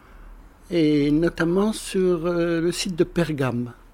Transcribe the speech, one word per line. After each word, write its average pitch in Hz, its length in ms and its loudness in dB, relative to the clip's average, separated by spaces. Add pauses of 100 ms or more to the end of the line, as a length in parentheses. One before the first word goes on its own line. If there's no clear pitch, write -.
(720)
et 151 400 4
notamment 170 640 0
sur, 180 520 -2
euh, 170 340 0
le 170 120 0
site 175 240 -6
de 170 80 2
Pergame. 131 680 -2 (200)